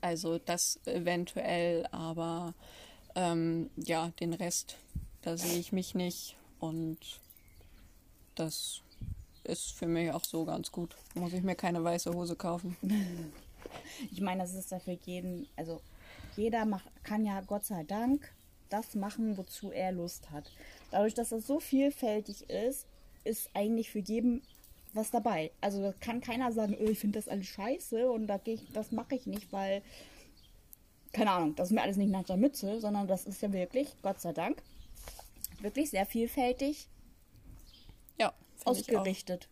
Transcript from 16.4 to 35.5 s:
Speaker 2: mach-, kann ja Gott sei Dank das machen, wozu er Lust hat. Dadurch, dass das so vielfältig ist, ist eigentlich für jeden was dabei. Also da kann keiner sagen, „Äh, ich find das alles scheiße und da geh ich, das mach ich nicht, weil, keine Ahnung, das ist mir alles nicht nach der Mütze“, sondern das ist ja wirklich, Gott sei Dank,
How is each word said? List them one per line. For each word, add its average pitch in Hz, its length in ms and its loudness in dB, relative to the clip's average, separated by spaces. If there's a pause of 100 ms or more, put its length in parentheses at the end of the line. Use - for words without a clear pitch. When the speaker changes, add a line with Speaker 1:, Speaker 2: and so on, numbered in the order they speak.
Speaker 2:
mach-, 202 200 0 (180)
kann 214 220 2
ja 196 160 2
Gott 202 240 -2
sei 175 180 -2
Dank 233 500 2 (360)
das 214 260 -2
machen, 208 420 0
wozu 190 340 -8
er 185 200 0
Lust 175 400 -6
hat. 147 200 -10 (400)
Dadurch, 214 220 6
dass 233 160 0
das 226 180 -4
so 285 120 4
vielfältig 262 880 2
ist, 233 360 0 (380)
ist - 300 -2
eigentlich 220 360 2
für 208 100 -2
jeden 226 420 4 (520)
was 214 180 0
dabei. 202 400 2 (100)
Also 202 200 2
da 196 120 0
kann 233 280 -4
keiner 262 300 0
sagen, 214 220 2
„Äh, 214 180 4
ich 208 80 2
find 208 160 2
das 214 140 -4
alles 196 180 -2
scheiße 240 640 2
und 220 160 0
da 202 100 2
geh 226 180 -2
ich, - 180 -10
das 214 180 -2
mach 226 200 -2
ich 254 160 -2
nicht, 202 260 -6
weil, 196 280 0 (1300)
keine 208 180 4
Ahnung, 165 240 4
das 180 140 0
ist 202 40 6
mir - 100 4
alles 196 140 2
nicht 202 140 6
nach 185 140 2
der 185 120 0
Mütze“, 214 440 4
sondern 208 260 0
das 185 180 2
ist 202 160 -6
ja 202 120 0
wirklich, 196 480 0
Gott 196 180 0
sei 170 140 -2
Dank, 175 280 0 (1000)